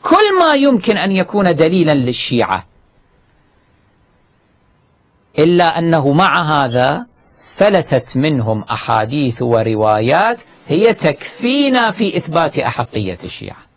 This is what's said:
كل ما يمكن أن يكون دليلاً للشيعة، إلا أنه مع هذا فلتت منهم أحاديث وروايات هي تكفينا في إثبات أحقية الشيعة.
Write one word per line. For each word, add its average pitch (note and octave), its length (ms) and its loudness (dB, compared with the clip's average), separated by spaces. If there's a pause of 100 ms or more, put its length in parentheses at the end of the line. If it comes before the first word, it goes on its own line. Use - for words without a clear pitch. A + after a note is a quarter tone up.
كل G4 380 4
ما D#4 140 4
يمكن B3+ 420 2
أن F#3 160 -2
يكون F#3 440 0
دليلاً D#3+ 380 2
للشيعة، A#2+ 720 -2 (2750)
إلا F3 400 2
أنه D#3+ 340 2
مع E3+ 300 2
هذا C#3+ 640 0 (480)
فلتت F3 640 0
منهم A#2+ 460 -2
أحاديث A#2+ 800 -4
وروايات A2+ 1000 0 (260)
هي G3+ 260 2
تكفينا B3+ 960 -2
في G3+ 260 -4
إثبات D#3+ 420 -2
أحقية A2 680 -6
الشيعة. - 520 -16